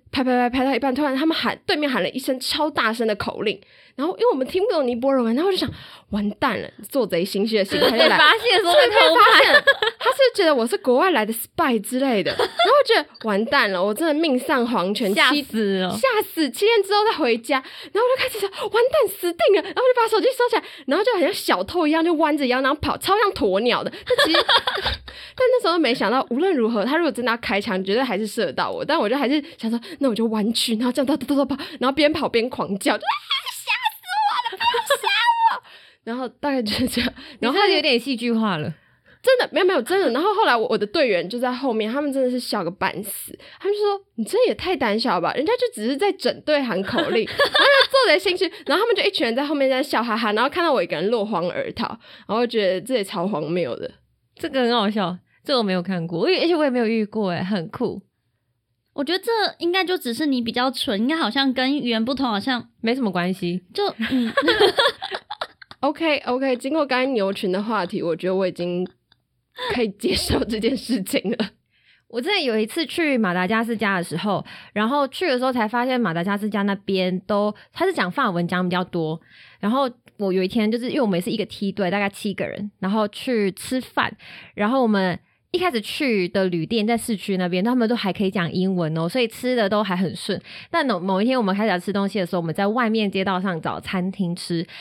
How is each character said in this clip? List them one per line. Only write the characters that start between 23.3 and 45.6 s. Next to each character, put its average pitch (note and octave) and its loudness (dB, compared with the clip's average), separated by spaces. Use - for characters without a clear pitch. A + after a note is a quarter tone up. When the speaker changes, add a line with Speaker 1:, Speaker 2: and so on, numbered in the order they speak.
Speaker 1:
鸵 G3 0
鸟 A3 2
的， F#3+ -4
但 B4+ 0
其 D#4+ 2
实， D5 4
<laughs> - -
但 - -10
那 B4+ 4
时 F#4 2
候 F4 2
没 B3 2
想 A3 0
到， C4 2
无 A#3+ -2
论 F#4 2
如 A#3 2
何， A3 0
他 C#4 0
如 F4 2
果 D4 0
真 A#3 -4
的 A#3 0
要 A3+ 0
开 G3+ -2
枪， G3+ -2
绝 F#3+ -2
对 C4 2
还 A3 -2
是 A3 -2
射 G3+ -4
到 C3+ -2
我， F#2 -6
但 D4+ 0
我 A3+ 0
就 A#3+ 0
还 C#4+ 0
是 C#4+ 0
想 A3+ -6
说， A#3 -2
那 C#4 2
我 A3 0
就 A3+ -2
弯 G#3+ 0
曲， A3+ -2
然 A3+ -2
后 B3 0
这 C#4+ 0
样 B3+ 0
走， C#4+ 0
走， D4 -6
走， C#4+ 0
走， C#4 4
跑， C#4 -4
然 B3+ 0
后 C#4 -2
边 D4+ 4
跑 D4 -2
边 A#3 0
狂 F3+ -6
叫， A#3 0
就 - -12
，“啊， G#5 -2
吓 A#5 -6
死 - -20
我 G#5 2
了， F#4+ -10
不 A5+ -2
要 A#5+ 2
吓 G4 -2
我！” - -10
然 A#3 -6
后 B3+ -6
大 C#4+ -4
概 C4 0
就 G#3 -2
是 A#3+ 0
这 - -2
样， B3 -2
然 A#3 0
后 D#4 0
他 G4+ 4
就 - 4
Speaker 2:
你 F4+ 4
这 D#4+ 4
有 D4+ 0
点 C4+ 4
戏 C4+ -4
剧 A#3 -2
化 A3 0
了。 D3+ -4
Speaker 1:
真 B4+ 4
的， - 0
没 D4+ 0
有， G4 4
没 F#4 4
有， D#4 2
真 E4+ 0
的。 E4+ 2
然 B3 0
后 G4+ 2
后 G#4 2
来 C#4 4
我， A3+ 0
我 A3 0
的 G3+ -2
队 C4+ 2
员 F3 0
就 A3+ -6
在 B3 -2
后 B3 -2
面， A3 -2
他 C#4 -2
们 D4 -2
真 C4+ 0
的 B3+ 2
是 B3 -2
笑 A3+ -4
个 E3 -4
半 G3 -4
死， - -12
他 - -8
们 G4+ 0
就 G#4 -4
说 G4+ -2
，“你 A3 -4
这 F4+ -4
也 A#3+ 0
太 F4+ -2
胆 A3+ 0
小 A3 0
了 F3+ 0
吧， E3 0
人 C#4+ -2
家 G4+ 0
就 B4 -2